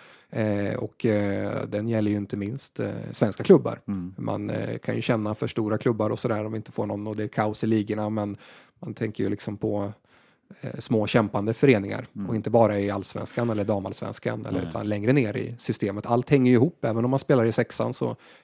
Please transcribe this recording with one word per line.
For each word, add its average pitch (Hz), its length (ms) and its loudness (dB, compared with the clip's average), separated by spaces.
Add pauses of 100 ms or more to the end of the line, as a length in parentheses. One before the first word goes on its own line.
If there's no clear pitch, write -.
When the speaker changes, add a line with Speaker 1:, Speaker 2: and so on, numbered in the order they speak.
(300)
Speaker 1:
Eh, 104 480 -2
och, - 280 -6
eh, 101 460 0 (160)
den 104 200 -4
gäller 110 220 2
ju 104 60 2
inte 101 200 -4
minst, 107 440 -8
eh, 110 60 -2 (260)
svenska 107 320 0
klubbar. 123 340 6 (100)
Speaker 2:
Mm. 92 300 -4
Speaker 1:
Man, 104 320 -4
eh, 110 280 -4
kan - 180 -6
ju 113 60 -4
känna 107 320 0
för - 120 -4
stora 107 320 -2
klubbar 110 320 0
och 104 80 -2
sådär 107 280 -2
om 110 60 -6
vi 110 40 -6
inte - 160 -10
får 110 140 -4
någon, 104 200 -6
och 107 100 -6
det 107 80 -2
är 104 40 -4
kaos 107 360 -2
i - 20 2
ligorna, 107 440 0
men 104 260 -4 (420)
man 113 160 -10
tänker 107 300 -4
ju 101 60 0
liksom 104 260 -6
på, 104 360 -4 (720)
eh, 135 160 -8
små 110 280 2
kämpande 107 480 2
föreningar 107 500 4 (120)
Speaker 2:
Mm. 101 120 -6
Speaker 1:
och 117 80 -2
inte 107 140 -4
bara 107 300 6
i 101 100 0
allsvenskan 101 600 -4
eller 107 140 -2
damallsvenskan 104 840 -4
eller, 107 120 -4
Speaker 2:
Nej. - 100 -4
Speaker 1:
utan 104 200 -6
längre 104 240 0
ner 117 240 2
i 113 220 -6
systemet. 104 480 -4
Allt 120 240 2
hänger 131 200 6
ju 123 60 8
ihop, 131 280 2
även 113 200 0
om 127 60 2
man 135 80 2
spelar 127 260 4
i 113 80 2
sexan 117 420 -2
så 117 220 -4 (280)